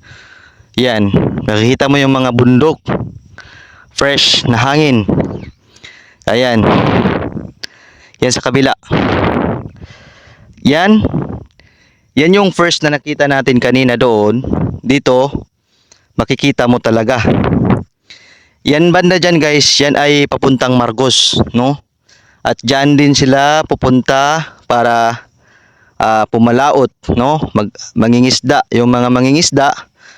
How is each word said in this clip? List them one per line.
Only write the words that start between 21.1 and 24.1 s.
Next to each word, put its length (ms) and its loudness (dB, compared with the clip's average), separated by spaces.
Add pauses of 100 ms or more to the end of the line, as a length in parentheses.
no? 260 0 (640)
At 240 -2
dyan 340 2
din 160 4
sila 480 2
pupunta 800 0 (240)